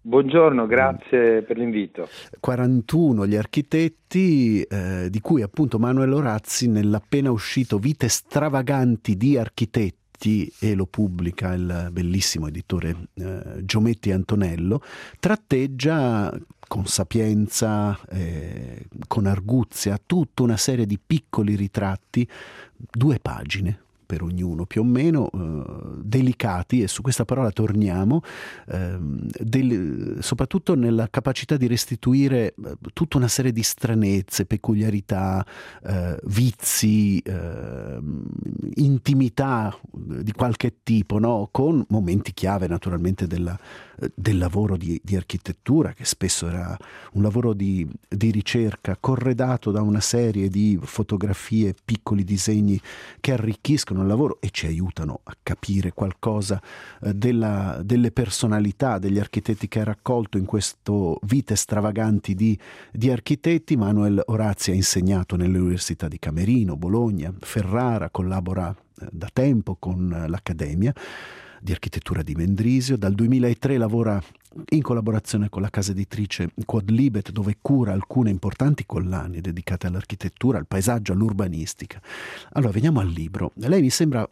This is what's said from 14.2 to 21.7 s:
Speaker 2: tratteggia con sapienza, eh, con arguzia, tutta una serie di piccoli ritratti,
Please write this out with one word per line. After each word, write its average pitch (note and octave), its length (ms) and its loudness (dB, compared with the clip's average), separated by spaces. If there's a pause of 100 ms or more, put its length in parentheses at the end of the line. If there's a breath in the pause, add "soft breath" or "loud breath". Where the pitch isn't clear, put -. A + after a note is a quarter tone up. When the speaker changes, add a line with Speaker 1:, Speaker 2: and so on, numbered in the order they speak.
Speaker 2:
tratteggia C3+ 1120 0 (340)
con F#2+ 200 -4
sapienza, G#2+ 1120 0 (120)
eh, D#2+ 760 -8 (200)
con G#2 200 0
arguzia, G2+ 800 0
tutta F3 380 0
una A#2 140 4
serie A#2+ 300 0
di G2+ 120 -2
piccoli G#2+ 560 0
ritratti, G2 720 -2 (480 loud breath)